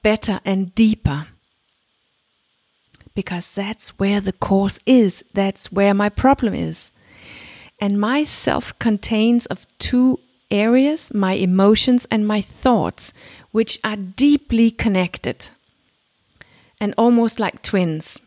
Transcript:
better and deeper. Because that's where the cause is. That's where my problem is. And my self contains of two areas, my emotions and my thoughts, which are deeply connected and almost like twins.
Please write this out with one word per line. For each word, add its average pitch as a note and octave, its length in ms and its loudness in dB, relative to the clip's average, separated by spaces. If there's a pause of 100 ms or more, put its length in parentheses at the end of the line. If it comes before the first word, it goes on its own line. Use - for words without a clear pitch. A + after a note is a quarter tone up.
better G#3+ 420 0
and F#3+ 300 -2
deeper. G#3+ 540 0 (1900)
Because F3+ 360 -8
that's - 480 -10
where G3+ 220 0
the G3 120 -4
cause G3 520 0
is. A#3 480 2
That's G3 400 -4
where G3 220 2
my G#3 140 0
problem A#3+ 460 2
is. D#3+ 360 -8 (880)
And G3+ 180 -2
my B3+ 260 0
self - 540 -4
contains A3+ 680 0
of - 200 -10 (120)
two B3+ 420 0 (300)
areas, B3+ 640 0
my F#3+ 180 0
emotions G3 800 2
and G#3+ 160 0
my G#3+ 140 0
thoughts, - 720 -2 (400)
which A3 300 -2
are G#3+ 140 -4
deeply A#3 720 2
connected F#3 800 -4 (1300)
and G#3 160 -4
almost A#3 420 2
like - 240 -4
twins. E3 640 -2